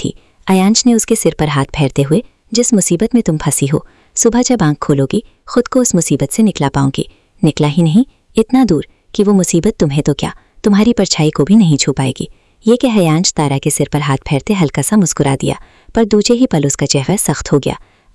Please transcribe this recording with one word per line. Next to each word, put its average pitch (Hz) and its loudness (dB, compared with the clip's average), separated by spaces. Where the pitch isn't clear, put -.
थी। - -6
अयांश 190 2
ने 240 4
उसके 226 0
सिर 165 0
पर 156 0
हाथ 139 0
फेरते 139 -2
हुए, 156 0
"जिस 240 -2
मुसीबत 185 0
में 226 2
तुम 156 -2
फंसी - -4
हो, 139 -4
सुबह 233 2
जब 247 0
आंख 147 0
खोलोगी 139 -2
खुद - 0
को 254 0
उस 240 0
मुसीबत 147 -2
से 226 0
निकला 160 0
पाओगी। 139 -2
निकला 151 2
ही 156 0
नहीं, 165 2
इतना 254 2
दूर 160 0
कि 214 2
वो 202 2
मुसीबत 185 2
तुम्हें 147 0
तो 147 0
क्या, - -10
तुम्हारी 214 2
परछाई 165 0
को 151 0
भी 190 2
नहीं 165 4
छू - -2
पाएगी।" - -6
ये 226 4
कह 240 0
अयांश 165 2
तारा 139 0
के 151 -4
सिर - -2
पर 151 -2
हाथ 143 -2
फेरते - -4
हल्का 156 0
सा 214 0
मुस्कुरा 143 0
दिया, - -6
पर 226 2
दूजे 214 2
ही 240 2
पल 147 0
उसका 143 -4
चेहरा 143 -2
सख्त - -4
हो 147 4
गया। 120 -6